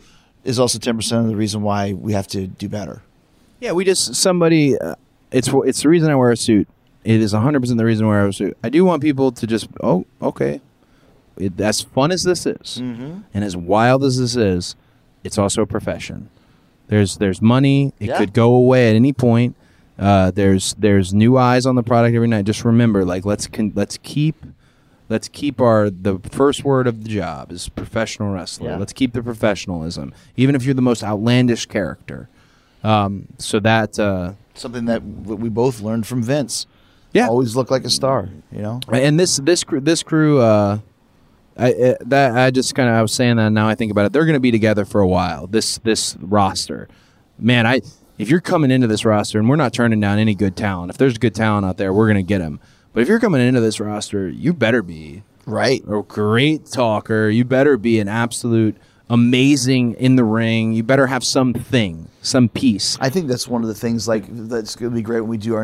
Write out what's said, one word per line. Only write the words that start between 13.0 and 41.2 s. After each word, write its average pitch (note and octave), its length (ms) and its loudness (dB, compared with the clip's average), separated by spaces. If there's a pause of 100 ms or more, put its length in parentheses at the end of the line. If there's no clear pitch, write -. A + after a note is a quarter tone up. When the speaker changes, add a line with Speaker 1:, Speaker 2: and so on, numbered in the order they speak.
Speaker 2:
and G2+ 100 -2
as F#2+ 120 -6
wild A2 480 2
as B2+ 140 2
this B2 180 -2
is, F#2+ 400 0 (480)
it's - 140 -12
also G2+ 240 0
a G2+ 60 -2
profession. - 600 -8 (580)
There's, G#2 300 0
there's G2 260 -2
money. C#3 560 2
It G#2 80 -6
Speaker 1:
Yeah. C3+ 100 -4
Speaker 2:
could G2+ 160 0
go A#2 220 4
away B2+ 340 4
at G#2+ 60 4
any C3 180 4
point. A#2+ 420 2 (440)
Uh, F#2+ 320 4
there's, G2 480 0
there's G2 340 2
new A2+ 240 4
eyes B2 300 4
on B2+ 80 2
the B2 80 0
product A#2 320 2
every A#2 120 2
night. G#2+ 180 0
Just G#2+ 200 -2
remember, A#2 400 4
like, F2+ 200 -4
let's G#2 200 -4
con-, G#2+ 300 -6
let's G2+ 260 -4
keep, D3+ 340 -2 (760)
let's A2 180 -4
keep C#3+ 340 -6
our, A2 300 4
the F#2+ 260 -4 (140)
first C#3 320 0
word C3 240 0
of A2+ 160 -4
the A2 60 -10
job E2+ 420 -6
is F2 180 -14
professional G#2 640 -6
wrestler. E2+ 380 -10
Speaker 1:
Yeah. F#2 60 -8
Speaker 2:
Let's G2 160 -8
keep B2+ 200 -2
the B2 80 -6
professionalism, F2 920 -6 (240)
even C3+ 180 2
if B2 100 -2
you're C#3 100 0
the C3 60 0
most B2 220 0
outlandish A#2 640 0
character. D2 640 -8 (540)
Um, G2+ 440 0 (100)
so - 220 -4
that, A2 400 0
uh, F#2+ 340 -2 (220)
Speaker 1:
Something A#2+ 300 -10
that A#2 160 -2 (220)
w-, G#2 160 -8
we A#2 100 -6
both A#2 320 -2
learned A2 260 -4
from B2 160 -4
Vince. C3+ 420 -4 (480)
Speaker 2:
Yeah. A#3+ 140 2
Speaker 1:
Always A#2+ 280 0
look C3 140 -2
like C3 140 0
a B2+ 80 -6
star, B2+ 380 -2 (220)
you G#2 120 -12
know? A2+ 160 -8 (120)
Speaker 2:
And C#3+ 280 2
this, F3+ 180 0
this D3+ 260 0
cr-, D#3 160 -4
this D#3+ 240 0
crew, D3+ 380 2
uh, G#2 380 4 (800)